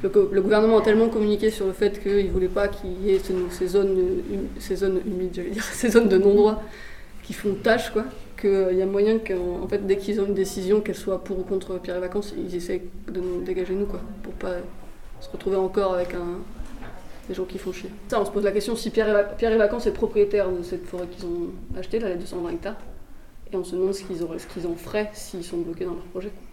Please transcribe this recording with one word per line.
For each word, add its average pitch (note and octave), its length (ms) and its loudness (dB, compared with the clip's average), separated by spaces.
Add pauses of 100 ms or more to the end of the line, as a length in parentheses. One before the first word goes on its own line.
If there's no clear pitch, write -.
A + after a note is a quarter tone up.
le G3 40 2
co-, G3 240 6
le G3 80 4
gouvernement G#3+ 380 6
a G3+ 40 6
tellement A3 260 6
communiqué G#3+ 420 2
sur G#3 160 -2
le F#3+ 60 0
fait G3+ 280 2
qu'il G3 300 2
voulait F#3 160 2
pas G3+ 220 2
qu'il F#3+ 240 -6 (100)
y G3+ 80 2
ait F#3+ 80 6
ces, F#3 160 -2 (160)
ces F#3 160 -2
zones G3 240 4
hum-, F#3 560 0 (140)
ces F#3+ 160 -2
zones F#3+ 280 2
humides, F#3 300 -2
j'allais F3+ 160 -4
dire, G#3+ 140 -4
<laughs> - 80 -8
ces A#3+ 180 2
zones A#3 180 8
de F#3+ 80 6
non-droit G#3 460 6 (640)
qui - 100 -10
font G3+ 280 -2
tâche, A#3 280 4
quoi, G#3+ 140 0 (320)
que, G#3 120 2
euh, F#3+ 240 4
y F#3 80 4
a F#3+ 60 2
moyen G#3 320 4
que, G3 160 -2
en F3+ 340 -2
fait, G3+ 180 -2
dès G3 120 4
qu'ils G#3 220 -2
ont G3 60 2
une G3+ 80 0
décision, G3 460 2
qu'elle G#3 160 -4
soit F#3+ 260 -4
pour F#3+ 160 -4
ou F#3 40 -4
contre F#3+ 360 -4
Pierre F3+ 200 -6
et - 20 -2
Vacances, F#3 360 -4
ils F3+ 200 -6
essayent F3+ 260 -4 (300)
de F3+ 80 -4
nous F3+ 240 -4
dégager F#3 300 -2
nous, G3+ 100 0
quoi, F3+ 160 -4 (220)
pour - 100 -10
pas F#3 220 -4 (680)
se - 100 -10
retrouver G3 260 -2
encore F#3+ 380 2
avec F3+ 200 -2
un, F3 240 -4 (880)
des F#3+ 60 -6
gens F#3 100 -4
qui F#3+ 140 -10
font F3+ 140 -6
chier. - 180 -10 (180)
Ça, B3+ 120 2
on B3 40 2
se - 80 -6
pose G3+ 100 0
la G3+ 80 4
question G#3 240 0
si A3+ 160 -4
Pierre A3 200 2
et - 20 4
Va-, G#3 100 6
Pierre A3 300 0
et A3+ 60 6
Vacances A3 280 4
est G3+ 60 2
propriétaire G3+ 580 2
de F3 140 -2
cette F3 220 -6
forêt F3+ 220 -8
qu'ils F3+ 180 -10
ont F3 520 -6
achetée, A3 220 -2
là, A3 80 -2
les F3+ 80 -2
deux F3 100 -6
cent F3 140 -6
vingt E3+ 100 -4
hectares, F#3+ 280 -6 (720)
et F#3+ 40 -4
on F3+ 60 -2
se F3 140 -6
demande F#3 180 2
ce - 80 -8
qu'ils E3+ 220 -4
auraient, E3 160 -6
ce - 80 -14
qu'ils F3 180 -6
en E3+ 80 -2
feraient G#3+ 380 -4
s'ils - 320 -10
sont E3+ 140 -6
bloqués E3 260 -4
dans F3 100 -4
leur E3+ 100 -10
projet, F#3+ 260 -8
quoi. - 120 -14 (100)